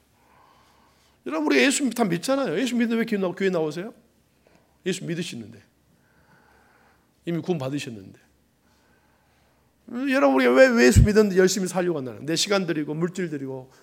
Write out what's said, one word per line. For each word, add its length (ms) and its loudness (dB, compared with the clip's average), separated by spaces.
여러분, 220 -4
우리 120 4
예수 300 2
다 160 -2
믿잖아요. 540 -2
예수 160 -2
믿는데 200 0
왜 100 0
교회 140 -2
나-, 160 -2
교회 140 0
나오세요? 440 -4
예수 200 -6
믿으시는데. 560 -10
이미 160 -4
구원 180 -4
받으셨는데. 600 -10
음, 220 -6
여러분, 260 2
우리가 160 4
왜, 140 8
왜 180 6
예수 180 6
믿었는데 340 4
열심히 300 2
살려고 300 -2
한다는, 280 -10
내 100 -2
시간 300 0
드리고 280 -4
물질 360 -6
드리고 400 -10